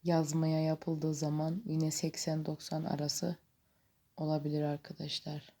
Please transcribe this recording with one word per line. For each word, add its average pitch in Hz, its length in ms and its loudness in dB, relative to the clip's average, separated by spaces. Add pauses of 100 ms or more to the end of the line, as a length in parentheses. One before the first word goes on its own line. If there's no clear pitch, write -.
Yazmaya 160 580 4
yapıldığı 156 520 0
zaman 156 520 0
yine 160 260 2
seksen 160 540 -2
doksan 156 380 -4
arası 151 540 -2 (800)
olabilir 151 440 0
arkadaşlar. 151 1000 -6